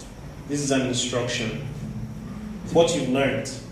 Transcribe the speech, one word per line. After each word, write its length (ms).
This 140
is 80
an 120
instruction. 840
What 240
you've 140
learned 420